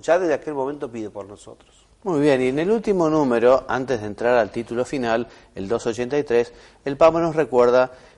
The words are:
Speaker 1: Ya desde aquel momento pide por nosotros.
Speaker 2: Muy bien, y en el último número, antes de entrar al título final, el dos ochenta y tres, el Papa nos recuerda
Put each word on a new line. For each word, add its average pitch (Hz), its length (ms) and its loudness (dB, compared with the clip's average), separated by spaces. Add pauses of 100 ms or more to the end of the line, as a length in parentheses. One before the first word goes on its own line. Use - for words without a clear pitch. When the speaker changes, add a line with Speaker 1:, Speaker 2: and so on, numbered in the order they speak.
Speaker 1:
Ya 165 180 2
desde 170 140 0
aquel 151 220 -6
momento 139 360 -8
pide 110 180 -10
por 98 160 -14
nosotros. - 640 -20 (160)
Speaker 2:
Muy 175 160 0
bien, 139 220 4
y 127 60 0
en 131 120 -2
el 175 100 -2
último 202 400 0
número, 127 600 4
antes 123 320 -4
de 104 60 -8
entrar 113 300 0
al 104 140 0
título 117 320 -6
final, 120 460 -4 (260)
el 95 140 -10
dos 113 180 -4
ochenta 123 300 -4
y 147 80 0
tres, 120 260 0 (320)
el 139 140 -8
Papa 165 240 4
nos 160 160 -2
recuerda 127 560 2 (240)